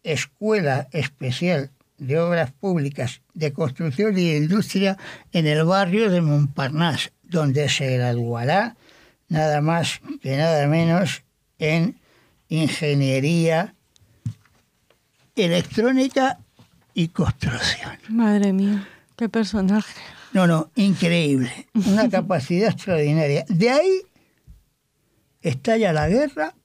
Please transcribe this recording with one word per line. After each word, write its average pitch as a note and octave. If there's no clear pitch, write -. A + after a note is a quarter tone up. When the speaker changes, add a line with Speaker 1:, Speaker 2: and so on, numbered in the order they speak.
Speaker 1:
Escuela D#3+
Especial C#3+
de C#3+
Obras E3+
Públicas, C#3+
de D#3
Construcción E3
y F3
de D3+
Industria F#3+
en D#3+
el D3+
barrio G3
de F3
Montparnasse, D3
donde D3
se B2+
graduará B2
nada D#3
más D#3+
que C3+
nada D3+
menos E3
en E3
Ingeniería D#3
Electrónica B3+
y E3
Construcción. -
Speaker 2:
Madre G#3
mía, G3
qué A#3
personaje. G3+
Speaker 1:
No, F#3
no, E3
increíble. E3+
Una G#3+
Speaker 2:
<laughs> -
Speaker 1:
capacidad F#3
extraordinaria. D#3
De G#3
ahí F#4
estalla F#3+
la D3+
guerra D4